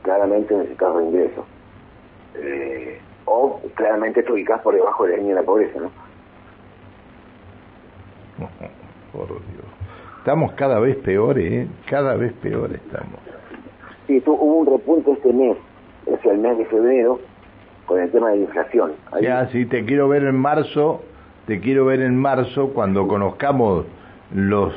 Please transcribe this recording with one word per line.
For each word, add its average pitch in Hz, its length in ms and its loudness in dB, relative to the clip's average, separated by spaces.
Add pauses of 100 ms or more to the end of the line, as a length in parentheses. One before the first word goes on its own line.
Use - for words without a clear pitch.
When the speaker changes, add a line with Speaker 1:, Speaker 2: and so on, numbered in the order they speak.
Speaker 1:
Claramente 101 540 2
necesitas 90 380 -2
los 85 100 0
ingresos. 82 420 -2 (880)
Eh, 69 640 -10 (260)
o 123 360 2 (140)
claramente 110 480 0
te 123 80 -4
ubicás 110 300 0
por 104 140 2
debajo 95 300 2
de 90 60 0
la 87 60 0
línea 101 180 -2
de 90 60 2
la - 40 -2
pobreza, 95 340 0
¿no? 82 100 -8 (2500)
Speaker 2:
<laughs> - 100 -12 (680)
Por 50 140 -10
Dios. - 380 -16 (540)
Estamos 147 340 0
cada 135 260 2
vez 131 180 2
peores, 104 540 2
¿eh? 120 160 -4 (220)
Cada 139 260 0
vez 113 180 -2
peor 110 400 -4
estamos. - 460 -12 (880)
Speaker 1:
Sí, 135 140 4
tu-, 151 120 2
hubo 156 260 4
un 156 60 2
repunte 139 460 2
este 131 220 2
mes, 127 240 2 (500)
o - 100 0
sea, 113 140 0
el 101 80 2
mes 117 180 0
de 113 80 -2
febrero, 120 540 2 (680)
con 90 140 0
el 87 120 -2
tema 117 200 2
de 101 60 2
la 101 60 0
inflación. 90 500 -2 (180)
Ahí - 120 -2
Speaker 2:
Ya, 127 240 0
sí, 123 180 -2
te 120 200 -2
quiero 139 220 2
ver 143 160 2
en 135 120 0
marzo, 147 680 0 (420)
te 107 140 -4
quiero 135 260 2
ver 131 160 2
en 127 160 2
marzo 135 520 0
cuando 98 380 0
conozcamos 101 800 0 (480)
los, 98 440 0